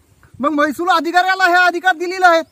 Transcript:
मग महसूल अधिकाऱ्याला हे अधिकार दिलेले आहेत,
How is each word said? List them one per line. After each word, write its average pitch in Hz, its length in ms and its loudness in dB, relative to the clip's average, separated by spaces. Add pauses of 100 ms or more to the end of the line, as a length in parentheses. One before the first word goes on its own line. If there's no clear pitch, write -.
(400)
मग 285 100 -2
महसूल 302 380 -4
अधिकाऱ्याला 359 560 0
हे 359 220 2
अधिकार 349 300 -2
दिलेले 370 300 -2
आहेत, 330 260 4